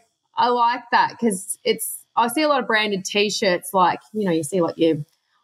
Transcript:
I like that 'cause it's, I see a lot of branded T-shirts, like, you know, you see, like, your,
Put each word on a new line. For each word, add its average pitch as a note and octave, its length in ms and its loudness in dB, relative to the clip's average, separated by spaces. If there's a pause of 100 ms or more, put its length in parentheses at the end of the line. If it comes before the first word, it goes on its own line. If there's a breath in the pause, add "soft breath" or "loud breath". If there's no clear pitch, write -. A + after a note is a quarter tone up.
(360)
I A#3+ 120 2
like A#3+ 340 0 (100)
that A3 260 2
'cause G#3 460 -4
it's, - 340 -4 (180)
I A#3 120 2
see A#3+ 140 -2
a D4+ 60 2
lot C#4+ 120 2
of G#3+ 80 -6
branded G#3+ 360 -2
T-shirts, G3+ 680 0
like, F3+ 240 4 (140)
you G#3+ 120 -4
know, F#3+ 60 0
you D#3+ 140 0
see, F#3 160 -2
like, E3 180 -2
your, D#3+ 200 2 (460)